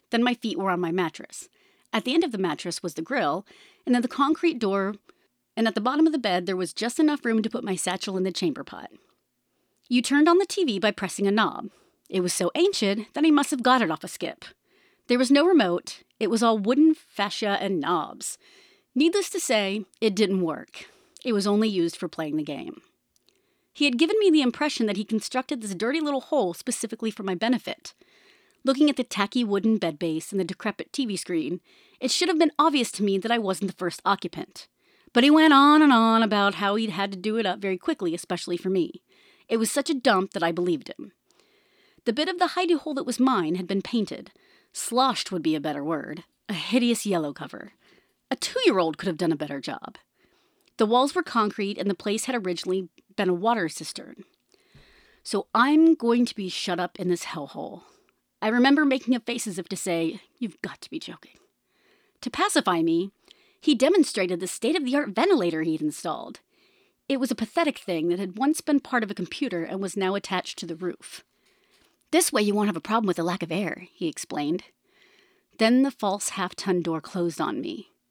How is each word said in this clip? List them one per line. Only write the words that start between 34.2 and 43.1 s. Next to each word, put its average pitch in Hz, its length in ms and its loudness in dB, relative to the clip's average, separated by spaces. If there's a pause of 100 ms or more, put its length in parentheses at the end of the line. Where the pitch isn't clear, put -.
But 240 100 6
he 294 80 8
went 311 220 8
on 294 280 8
and 285 120 8
on 226 280 6
about 202 340 2
how 202 200 0
he'd 226 140 0
had 196 240 -4
to 190 40 -10
do 214 200 -2
it 220 80 0
up 190 140 -2
very 190 180 -2
quickly, 185 360 -2
especially 175 440 -6
for 185 120 -6
me. 185 340 -2 (440)
It 233 80 0
was 220 160 0
such - 180 -2
a 320 40 0
dump 202 380 2
that 170 120 -4
I 170 80 2
believed 170 380 -2
him. - 240 -16 (880)
The 240 80 -2
bit 302 160 -2
of 359 120 -4
the 359 160 0
hidey 349 220 2
hole 302 180 -8
that 269 100 -4
was 247 160 -2